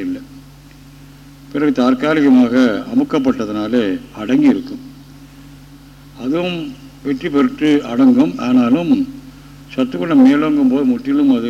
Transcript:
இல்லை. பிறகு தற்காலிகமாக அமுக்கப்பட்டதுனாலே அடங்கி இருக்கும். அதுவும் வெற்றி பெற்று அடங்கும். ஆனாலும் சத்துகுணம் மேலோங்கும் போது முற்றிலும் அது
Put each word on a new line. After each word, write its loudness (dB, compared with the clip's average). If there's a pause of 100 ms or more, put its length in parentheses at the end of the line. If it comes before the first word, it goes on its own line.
இல்லை. -8 (1300)
பிறகு 0
தற்காலிகமாக 2 (380)
அமுக்கப்பட்டதுனாலே -2 (360)
அடங்கி 2
இருக்கும். -10 (1400)
அதுவும் -4 (460)
வெற்றி -6
பெற்று 0 (220)
அடங்கும். 4 (140)
ஆனாலும் 2 (800)
சத்துகுணம் 0
மேலோங்கும் 2
போது 0
முற்றிலும் 0
அது -4